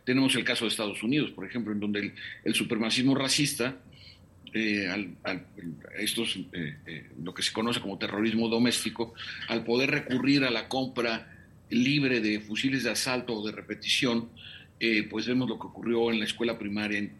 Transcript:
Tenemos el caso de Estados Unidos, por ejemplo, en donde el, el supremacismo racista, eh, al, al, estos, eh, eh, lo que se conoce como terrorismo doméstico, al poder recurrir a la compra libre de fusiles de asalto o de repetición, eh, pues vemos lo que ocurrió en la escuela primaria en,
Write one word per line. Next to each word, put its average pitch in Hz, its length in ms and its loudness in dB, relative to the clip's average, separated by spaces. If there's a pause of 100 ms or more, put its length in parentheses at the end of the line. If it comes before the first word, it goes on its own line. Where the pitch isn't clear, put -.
Tenemos 131 320 4
el 117 80 0
caso 120 220 0
de 107 40 2
Estados 104 320 -2
Unidos, 131 300 0
por 95 160 -10
ejemplo, 107 240 -4
en 104 80 -2
donde 104 220 0
el, 101 120 -4 (300)
el 107 100 2
supremacismo 117 640 2
racista, 135 600 0 (760)
eh, 104 360 0
al, 95 340 -4
al, 95 220 -4 (520)
estos, 107 400 -2 (160)
eh, 76 320 -6
eh, 78 240 -14 (140)
lo 90 100 -8
que - 100 -6
se - 100 0
conoce 113 260 0
como 98 180 -8
terrorismo 110 520 4
doméstico, 113 640 2 (340)
al 117 160 0
poder 123 260 4
recurrir 139 540 4
a 131 80 2
la 110 160 -2
compra 117 640 -2 (360)
libre 127 500 4
de 107 200 2
fusiles 120 440 0
de 113 80 2
asalto 123 440 -2
o 104 100 -4
de 107 80 -4
repetición, 117 760 0 (500)
eh, 113 300 2
pues 107 160 -4
vemos 127 240 0
lo 110 80 -4
que 98 100 -10
ocurrió 117 440 0
en 113 80 2
la 104 60 -2
escuela 117 340 -2
primaria 104 400 -2
en, 101 200 -6